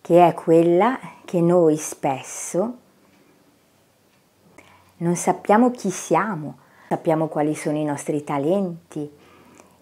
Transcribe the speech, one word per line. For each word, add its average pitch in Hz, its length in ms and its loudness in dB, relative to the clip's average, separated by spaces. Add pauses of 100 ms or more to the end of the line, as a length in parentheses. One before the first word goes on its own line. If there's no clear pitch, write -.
che 175 260 6
è 165 80 2
quella 175 640 4 (260)
che 180 160 -2
noi 170 360 4
spesso 151 1000 -6 (2250)
non 170 180 -2
sappiamo 214 540 2
chi 240 200 -8
siamo, 165 680 -4 (300)
sappiamo 160 380 -2
quali 156 280 -4
sono 151 220 -6
i 151 80 -4
nostri 147 380 -6
talenti, 156 880 -6 (720)